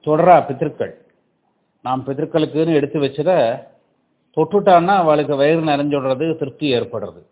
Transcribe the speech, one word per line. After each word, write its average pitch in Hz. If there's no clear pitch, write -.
தொடரா 160
பிதர்கள். 131
நாம் 127
பிதர்களுக்குன்னு 156
எடுத்து 139
வச்சத 143
தொட்டுட்டான்னா 180
அவளுக்கு 147
வயிறு 156
நிறைஞ்சுடுறது, 143
திருப்தி 147
ஏற்படுறது. 107